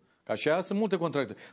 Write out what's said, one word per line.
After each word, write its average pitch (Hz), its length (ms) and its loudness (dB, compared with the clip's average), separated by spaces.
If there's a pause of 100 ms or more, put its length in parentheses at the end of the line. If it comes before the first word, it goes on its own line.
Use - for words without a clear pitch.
(220)
Că - 100 -4
așa 151 280 2
sunt 196 180 -2
multe 202 180 2
contracte. 143 380 -2 (180)